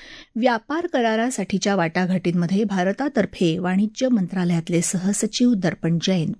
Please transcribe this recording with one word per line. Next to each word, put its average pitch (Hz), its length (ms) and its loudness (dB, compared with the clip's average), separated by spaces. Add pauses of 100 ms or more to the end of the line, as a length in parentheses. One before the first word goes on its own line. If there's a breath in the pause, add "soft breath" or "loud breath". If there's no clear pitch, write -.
(360 loud breath)
व्यापार 254 500 0
करारासाठीच्या 220 920 0
वाटाघाटींमध्ये 180 880 0
भारतातर्फे 196 920 0
वाणिज्य 196 500 0
मंत्रालयातले 175 760 0
सहसचिव 208 720 0
दर्पण 170 480 0
जैन 180 380 0